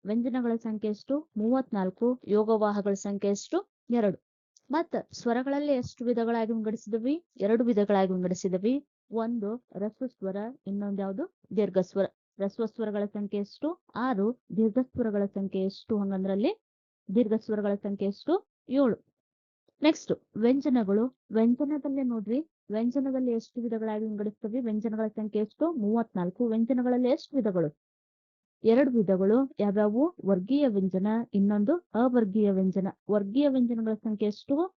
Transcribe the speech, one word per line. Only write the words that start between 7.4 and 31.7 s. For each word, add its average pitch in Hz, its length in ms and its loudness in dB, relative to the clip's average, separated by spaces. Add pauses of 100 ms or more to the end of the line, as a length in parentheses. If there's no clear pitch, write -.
ವಿಧಗಳಾಗಿ 202 480 4
ವಿಂಗಡಿಸಿದವಿ. 185 600 0 (380)
ಒಂದು 226 380 -4 (260)
ರಸ್ವ 214 320 -6
ಸ್ವರ, 190 300 -6 (300)
ಇನ್ನೊಂದು 202 340 -4
ಯಾವುದು? 196 220 -4 (320)
ದೀರ್ಘ 190 220 0
ಸ್ವರ. 190 280 0 (340)
ರಸ್ವ 202 260 -4
ಸ್ವರಗಳ 214 400 -4
ಸಂಖ್ಯೆ 208 340 -6
ಎಷ್ಟು? 208 300 -6 (260)
ಆರು. 220 320 0 (280)
ದೀರ್ಘ 220 260 2
ಸ್ವರಗಳ 220 440 -2
ಸಂಖ್ಯೆ 196 360 -4
ಎಷ್ಟು? 196 360 -4
ಹಂಗಂದ್ರಲ್ಲಿ 196 540 -2 (580)
ದೀರ್ಘ 214 240 2
ಸ್ವರಗಳ 208 420 -2
ಸಂಖ್ಯೆ 202 320 -4
ಎಷ್ಟು? 240 260 -2 (360)
ಏಳು. 262 280 2 (840)
ನೆಕ್ಸ್ಟ್ 302 320 2 (220)
ವ್ಯಂಜನಗಳು. 233 680 2 (280)
ವ್ಯಂಜನದಲ್ಲೇ 269 720 0
ನೋಡ್ರಿ, 233 360 -2 (320)
ವ್ಯಂಜನದಲ್ಲಿ 254 600 0
ಎಷ್ಟು 226 300 -4
ವಿಧಗಳಾಗಿ 220 440 -4
ವಿಂಗಡಿಸ್ತೀವಿ? 208 540 -6
ವ್ಯಂಜನಗಳ 220 480 -2
ಸಂಖ್ಯೆ 214 340 -4
ಎಷ್ಟು? 285 320 -2
ಮೂವತ್ನಾಲ್ಕು. 208 720 -2
ವ್ಯಂಜನಗಳಲ್ಲಿ 247 640 2
ಎಷ್ಟು 320 260 -2
ವಿಧಗಳು? 185 340 0 (960)
ಎರಡು 247 280 6
ವಿಧಗಳು. 196 460 4 (220)
ಯಾವ್ಯಾವು? 208 420 2 (240)
ವರ್ಗೀಯ 196 420 2
ವ್ಯಂಜನ, 190 400 0 (260)
ಇನ್ನೊಂದು 208 400 4 (220)